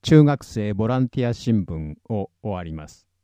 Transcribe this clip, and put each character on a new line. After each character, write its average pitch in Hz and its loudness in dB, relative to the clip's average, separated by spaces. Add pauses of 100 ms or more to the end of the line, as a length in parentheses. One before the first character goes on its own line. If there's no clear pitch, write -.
中 156 8
学 143 0
生 104 -6
ボ 107 -2
ラ 127 0
ン 127 0
テ - -6
ィ 120 0
ア 117 -2
新 110 0
聞 78 -8 (120)
を 104 -6 (120)
終 107 -6
わ 90 -8
り 80 -10
ま 78 -12
す。 - -20 (140)